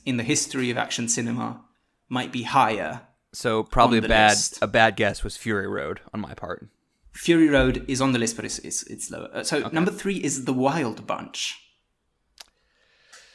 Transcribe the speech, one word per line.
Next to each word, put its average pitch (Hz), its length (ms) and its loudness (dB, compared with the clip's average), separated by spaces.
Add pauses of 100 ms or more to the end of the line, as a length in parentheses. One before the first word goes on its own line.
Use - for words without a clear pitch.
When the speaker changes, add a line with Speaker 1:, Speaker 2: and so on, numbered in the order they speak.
Speaker 1:
in 127 120 -2
the 120 40 -2
history 131 480 -2
of 120 80 -4
action 117 300 -4
cinema 117 560 -4 (440)
might 123 240 -4
be 123 120 -6
higher 110 560 2 (320)
Speaker 2:
So 110 300 0
probably 120 360 6
Speaker 1:
on 107 60 2
Speaker 2:
a 110 40 -2
Speaker 1:
the - 0 -
Speaker 2:
bad, 107 220 8
Speaker 1:
list. - 320 0
Speaker 2:
a 110 40 2
bad 113 300 4
guess 104 280 0
was 104 120 -8
Fury 101 300 -2
Road 95 340 -6 (120)
on 107 80 -6
my - 140 -10
part. - 340 -12 (440)
Speaker 1:
Fury 165 360 4
Road 131 400 4
is 131 120 -2
on 135 120 2
the 123 60 0
list, 113 180 -2
but 107 80 -8
it's, - 160 -8
it's, - 240 -8
it's - 260 -12
lower. - 220 -12
Uh, 127 100 -8
so 151 160 -2
Speaker 2:
Okay. 113 160 -2
Speaker 1:
number 175 160 2
three 196 260 -4
is 131 280 -4
The 135 80 -2
Wild 127 540 -2
Bunch. - 520 -8 (1800)